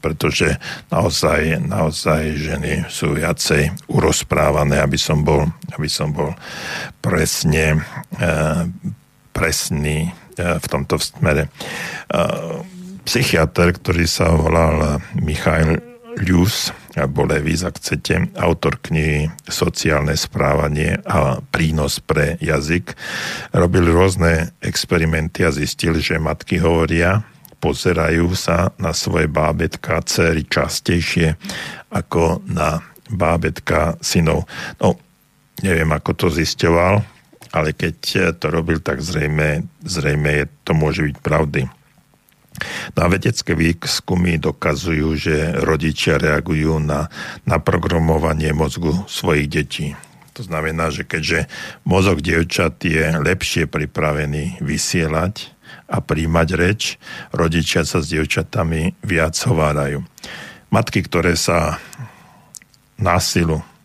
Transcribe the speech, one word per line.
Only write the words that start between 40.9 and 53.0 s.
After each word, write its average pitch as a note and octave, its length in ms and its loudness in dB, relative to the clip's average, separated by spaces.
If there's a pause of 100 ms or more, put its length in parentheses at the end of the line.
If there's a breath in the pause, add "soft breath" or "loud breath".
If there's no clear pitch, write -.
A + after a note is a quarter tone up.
byť C#2+ 160 -4
pravdy. D2 480 0 (1300 loud breath)
No E2+ 80 2
a - 60 4
vedecké - 420 0
výskumy E2+ 880 0
dokazujú, D#2 720 -2
že D#2 220 0 (260)
rodičia D#2 560 0
reagujú D#2 640 2
na D2+ 280 -2 (360 loud breath)
naprogramovanie D#2+ 1080 2
mozgu D#2 520 0
svojich D2 420 0
detí. D2+ 400 -4 (460 loud breath)
To - 120 -12
znamená, D#2+ 480 -2
že C2+ 120 -6
keďže D#2+ 440 -2 (360 loud breath)
mozog F#2 360 4
dievčat E2 640 0
je D#2+ 320 2